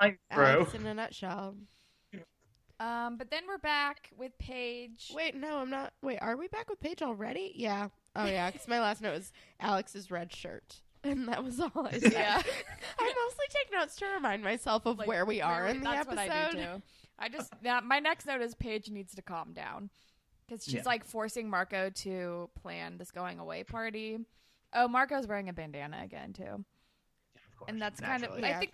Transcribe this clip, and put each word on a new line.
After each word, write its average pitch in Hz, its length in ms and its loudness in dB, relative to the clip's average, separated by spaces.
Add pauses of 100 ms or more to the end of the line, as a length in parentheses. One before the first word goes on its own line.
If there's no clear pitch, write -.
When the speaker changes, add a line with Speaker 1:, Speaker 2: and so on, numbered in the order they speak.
Speaker 1:
line, 202 160 8 (160)
bro. 143 120 10
Speaker 2:
Alex 151 280 10
in - 140 -4
a 214 80 -2
nutshell. 196 600 -6 (1200)
Speaker 3:
Um, 233 380 -2
but 240 120 -10
then 320 180 -2
we're 392 120 -4
back 294 580 0
with 254 220 -10
Paige. 240 760 -8
Speaker 2:
Wait, 320 200 0
no, 294 240 -2
I'm 262 100 -2
not. 269 320 -4
Wait, 254 160 -2
are 226 180 -2
we 320 140 -4
back 440 200 -6
with 403 120 -6
Paige 330 200 -4
already? 254 540 -2
Yeah. 208 340 0 (260)
Oh, 208 100 0
yeah, 185 260 2
'cause - 160 -12
my 240 140 2
last 208 200 2
note 208 120 0
was 185 180 -6 (280)
Alex's 196 520 0
red 175 240 -4
shirt. - 500 -12
<laughs> - 200 -16
And 277 220 0
that 240 160 0
was 247 160 -4
all 320 260 0
I 226 140 -2
said. 226 140 10
Speaker 3:
Yeah. 214 280 4 (300)
Speaker 2:
<laughs> - 280 -6
I 480 140 4 (120)
mostly 508 240 -2
take 554 240 0
notes 339 240 0
to 392 80 -4
remind 277 360 0
myself 220 440 2
of 233 140 2
Speaker 3:
Like, 214 100 -2
Speaker 2:
where 185 160 4
we 214 160 2
are 170 220 2
Speaker 3:
where - 20 2
we, 208 60 4
Speaker 2:
in 269 80 0
the - 100 0
Speaker 3:
that's 285 180 2
Speaker 2:
episode. - 80 -4
Speaker 3:
what 202 160 0
I 311 200 2
do, 339 60 -2
too. 175 240 -6 (380)
I 220 80 -2
just, 240 240 -6 (120)
that, 247 200 4
my 269 160 4
next 311 260 0
note 269 140 0
is 233 160 -2
Paige 214 340 -4
needs 202 260 -10
to 190 60 -12
calm 165 300 -8
down. - 380 -8 (580)
'Cause 226 160 -12
she's, - 120 -4
Speaker 1:
Yeah. 233 100 -4
Speaker 3:
like, 240 180 2
forcing 220 460 -4
Marco 190 400 2
to 180 680 -4
plan 170 440 -10
this 180 120 -14
going 175 280 -6
away 165 260 -8
party. 220 520 -6 (540)
Oh, 247 160 6
Marco's 262 400 2
wearing 202 220 -2
a 175 40 -6
bandana 151 500 -8
again, - 280 -10
too. 190 120 -12
Speaker 1:
Yeah, - 120 -8 (920)
of - 100 -20
course, - 120 -12
Speaker 3:
And 214 120 -4
that's 208 180 -4
kind 247 240 -2
of, 226 60 -4
Speaker 1:
naturally. 233 200 -2
Speaker 2:
Yeah. - 60 2
Speaker 3:
I 359 60 -4
think - 120 -2